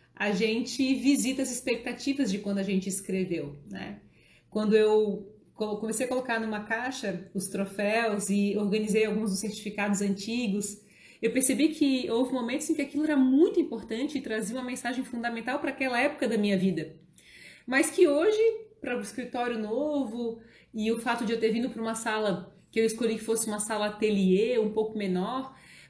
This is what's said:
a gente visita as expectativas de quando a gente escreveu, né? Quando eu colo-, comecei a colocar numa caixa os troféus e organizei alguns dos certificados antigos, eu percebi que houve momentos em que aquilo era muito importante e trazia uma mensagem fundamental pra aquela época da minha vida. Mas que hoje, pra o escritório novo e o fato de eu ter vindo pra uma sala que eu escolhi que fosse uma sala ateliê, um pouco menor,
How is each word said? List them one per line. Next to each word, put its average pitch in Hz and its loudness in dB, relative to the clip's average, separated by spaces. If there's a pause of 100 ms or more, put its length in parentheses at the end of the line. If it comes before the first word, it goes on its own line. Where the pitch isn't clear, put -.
(140)
a 208 -2
gente 233 0
visita 254 2
as 247 -2
expectativas 240 -2
de 196 0
quando 202 -2
a 190 0
gente 190 0
escreveu, 180 -4 (140)
né? - -12 (500)
Quando 214 4
eu 214 4 (180)
colo-, 208 -4
comecei 226 -2
a - -4
colocar 254 -2
numa 214 -4
caixa 226 -6
os 185 -4
troféus 208 -2
e 202 2
organizei 214 2
alguns 214 0
dos 190 -2
certificados 202 -2
antigos, 202 -2 (400)
eu 226 0
percebi 262 2
que 262 0
houve 254 0
momentos 247 -2
em 320 0
que 294 0
aquilo 285 -2
era 302 2
muito 269 6
importante 233 -4
e - -4
trazia 220 -4
uma 254 -6
mensagem 254 -4
fundamental 233 -4
pra 294 -4
aquela 254 -2
época 285 0
da 214 0
minha 208 2
vida. 180 0 (680)
Mas 269 2
que 359 6
hoje, 359 4 (400)
pra 247 -4
o 240 -4
escritório 240 -4
novo 233 -2 (320)
e 220 0
o 226 -2
fato 233 -2
de 214 0
eu 220 0
ter 220 2
vindo 240 0
pra 220 -8
uma 226 -2
sala 214 -2 (140)
que - -2
eu 226 6
escolhi 220 0
que - -10
fosse 220 0
uma 214 -2
sala 214 -2
ateliê, 208 2
um 208 2
pouco 214 -2
menor, 202 -2 (340)